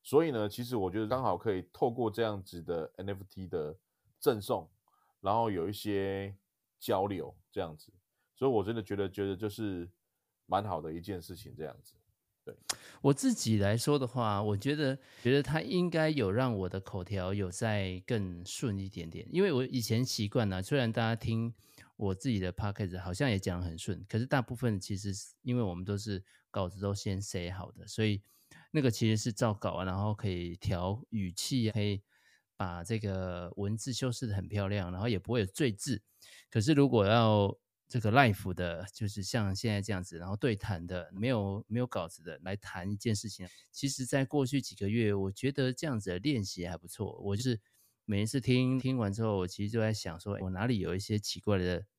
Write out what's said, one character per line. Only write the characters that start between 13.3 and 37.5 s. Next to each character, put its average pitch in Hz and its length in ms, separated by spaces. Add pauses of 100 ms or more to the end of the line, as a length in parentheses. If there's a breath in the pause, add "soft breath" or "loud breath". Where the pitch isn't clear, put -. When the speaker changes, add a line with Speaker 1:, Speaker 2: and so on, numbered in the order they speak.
Speaker 2:
己 110 240
来 101 180
说 147 220
的 131 80
话， 107 360
我 104 140
觉 127 180
得， 135 240 (240 loud breath)
觉 120 100
得 143 100
他 156 180
应 175 300
该 160 180
有 127 240
让 120 240
我 95 100
的 92 140
口 95 240
条 95 300
有 98 160
再 95 560
更 92 400
顺 104 320
一 95 100
点 85 200
点， - 220
因 175 120
为 202 100
我 127 140
以 127 160
前 113 200
习 117 240
惯 110 220
呢， 92 140
虽 143 160
然 120 120
大 117 120
家 113 120
听 113 380 (440 loud breath)
我 98 180
自 92 140
己 113 100
的 92 140
Podcast 98 480
好 90 140
像 135 160
也 101 80
讲 90 220
得 92 60
很 82 120
顺， 87 300
可 113 100
是 120 80
大 135 160
部 123 120
分 113 260
其 101 160
实 98 180
是 - 280
因 123 140
为 123 60
我 92 120
们 90 100
都 101 120
是 101 260 (280 soft breath)
稿 95 180
子 95 120
都 101 140
先 98 260
写 87 300
好 92 220
的， - 140
所 - 180
以 104 180 (480 loud breath)
那 156 100
个 131 100
其 113 180
实 110 80
是 113 160
照 110 220
稿 101 180
啊， 87 120
然 92 120
后 104 180
可 104 140
以 87 280
调 98 540
语 98 220
气 120 360
啊， 107 40
可 107 100
以 101 200 (540 soft breath)
把 87 260
这 107 160
个 92 580
文 101 200
字 123 160
修 127 180
饰 120 160
得 104 80
很 92 140
漂 101 200
亮， 98 240
然 90 80
后 113 80
也 107 100
不 98 140
会 127 80
有 104 60
赘 139 260
字。 104 300 (480 loud breath)
可 120 100
是 113 120
如 143 160
果 117 180
要 107 500 (300)